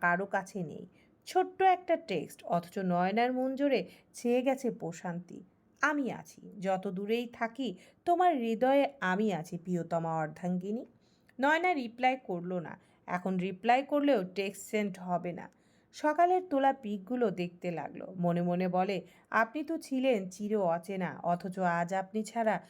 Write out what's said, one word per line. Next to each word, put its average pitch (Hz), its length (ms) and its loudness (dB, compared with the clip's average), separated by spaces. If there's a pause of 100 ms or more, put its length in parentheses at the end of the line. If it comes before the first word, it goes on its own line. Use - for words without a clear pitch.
কারো 175 240 2
কাছে 190 380 -4
নেই। 156 220 -10 (400)
ছোট্ট 370 360 0
একটা 359 340 4
টেক্সট, 196 480 -4
অথচ 175 340 -2
নয়নার 190 560 2
মন 262 220 -2
জুড়ে 262 340 2 (240)
ছেয়ে 240 280 0
গেছে 254 300 0
প্রশান্তি। 175 720 -8 (380)
"আমি 285 300 0
আছি, - 480 -14
যত 190 280 -2
দূরেই 202 400 -2
থাকি 233 500 -6 (280)
তোমার 349 300 4
হৃদয়ে 254 540 2 (120)
আমি 190 320 2
আছি 160 240 -4
প্রিয়তমা 165 580 -2
অর্ধাঙ্গিনী।" 180 720 -4 (560)
নয়না 320 320 4
রিপ্লাই 254 500 0
করলো 180 360 -4
না। - 200 -10 (280)
এখন 185 300 -2
রিপ্লাই 196 460 2
করলেও 277 400 2
টেক্সট 196 400 -6
সেন্ড 208 360 -2
হবে 180 320 -2
না। - 180 -10 (440)
সকালের 349 560 4
তোলা 269 240 4
পিকগুলো 220 580 -2
দেখতে 175 400 -4
লাগলো। - 460 -8
মনে 175 240 2
মনে 175 260 2
বলে, 185 340 0 (300)
"আপনি 226 320 2
তো 320 140 -4
ছিলেন 254 520 0
চির 208 280 -4
অচেনা, 175 680 -2
অথচ 175 360 -2
আজ 175 340 0
আপনি 190 300 -2
ছাড়া 214 460 -2